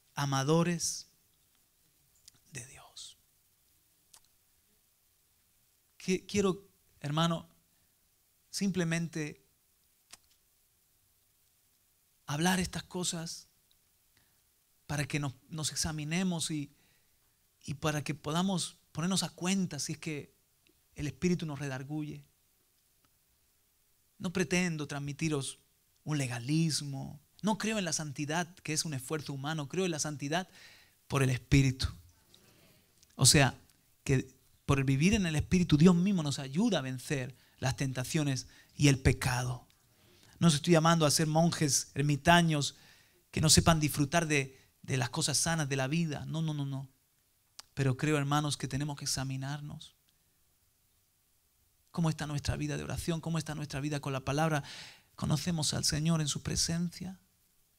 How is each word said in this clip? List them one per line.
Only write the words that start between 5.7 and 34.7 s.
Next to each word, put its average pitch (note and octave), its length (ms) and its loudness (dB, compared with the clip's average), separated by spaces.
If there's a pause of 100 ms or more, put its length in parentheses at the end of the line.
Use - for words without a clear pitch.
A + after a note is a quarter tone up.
Qui-, - 280 -2
quiero, G3 420 -2 (320)
hermano, E3 480 -2 (1000)
simplemente E3+ 920 -2 (2750)
hablar F3 340 0
estas E3+ 220 -6
cosas E3+ 680 -8 (1400)
para C#3+ 200 -4
que D3+ 140 -2
nos, C#3 140 -4 (140)
nos D#3 240 -6
examinemos E3 760 -2
y, D3+ 220 -4 (920)
y D3 100 -8
para D3+ 280 -2
que D3+ 120 -4
podamos F3 640 -2 (160)
ponernos F3+ 300 -2
a D#3 80 -4
cuenta F3+ 480 -2
si D3 140 -6
es D3 60 -8
que D3+ 360 -8 (600)
el D3 100 -6
Espíritu F3 400 -2
nos C#3+ 120 -8
redarguye. C#3+ 640 -8 (1900)
No F3+ 140 -8
pretendo F3 540 0
transmitiros C#3+ 720 -4 (460)
un D3+ 140 -2
legalismo. C#3 1040 -2 (220)
No G#3 140 0
creo G#3+ 220 -4
en F#3+ 60 -2
la D#3+ 80 -2
santidad D3+ 640 -4
que - 160 -8
es D#3 120 -2
un D#3 100 -6
esfuerzo D3 380 -6
humano, C#3+ 360 -6
creo F3+ 160 -2
en E3+ 80 -2
la D3+ 60 -4
santidad E3+ 500 -4 (600)
por C#3 140 2
el C3 80 4
Espíritu. C3 560 4 (1300)
O - 120 4
sea, C3+ 320 6 (460)
que C3 260 0 (360)
por C#3 120 2